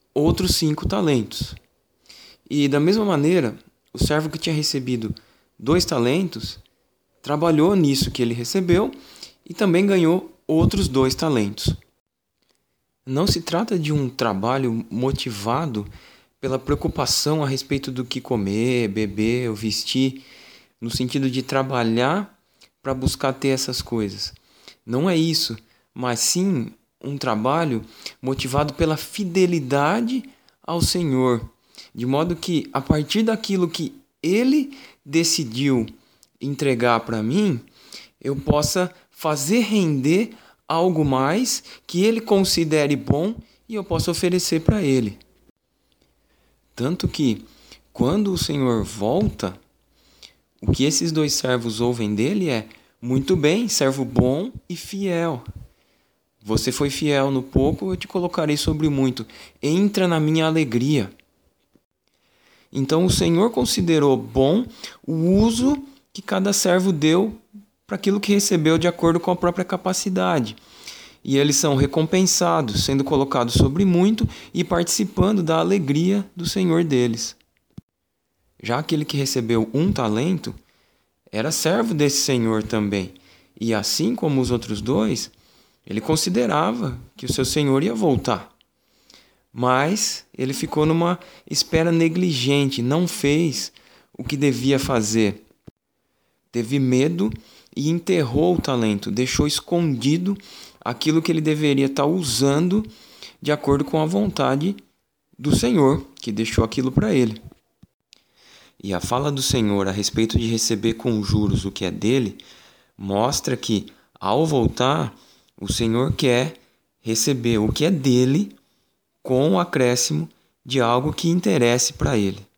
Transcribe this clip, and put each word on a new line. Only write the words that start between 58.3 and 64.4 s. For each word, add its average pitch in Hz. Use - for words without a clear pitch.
sobre 156
o 147
muito. 131
Entra 190
na 165
minha 156
alegria." 139
Então, 147
o 185
Senhor 175
considerou 165
bom 131